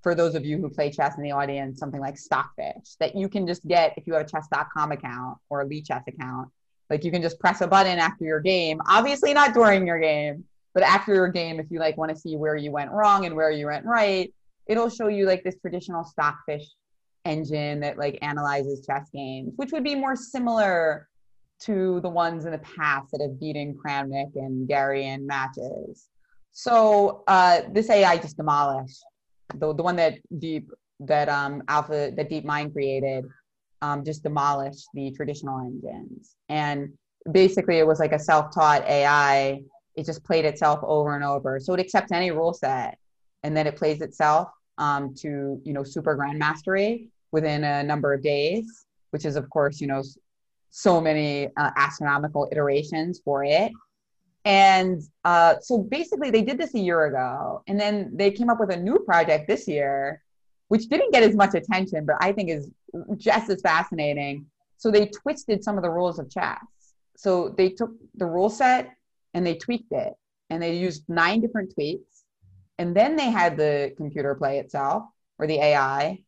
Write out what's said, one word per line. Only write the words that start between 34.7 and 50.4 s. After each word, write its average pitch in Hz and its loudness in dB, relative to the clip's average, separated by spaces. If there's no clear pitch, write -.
the 135 -8
traditional 143 -8
engines. - -14
And 147 -4
basically 185 6
it 156 6
was, 156 4
like, 151 2
a 151 0
self-taught 151 4
A 143 4
I. 139 4
It 156 -6
just 160 -8
played 165 2
itself 151 2
over 147 0
and 143 -4
over. 139 -2
So 180 -2
it 180 0
accepts 185 -2
any 175 0
rule 165 0
set, 131 -4
and 151 -4
then 156 0
it 147 -4
plays 156 -2
itself, 156 2
um, 143 -2
to, 139 -8
you 151 -8
know, 139 -6
super 151 -2
grandmastery 151 -2
within 151 0
a 143 -2
number 147 -2
of 135 -2
days, 151 -2
which 151 -8
is, 147 -2
of 147 -6
course, 147 0
you 147 -4
know, 135 -2
s-, 139 -10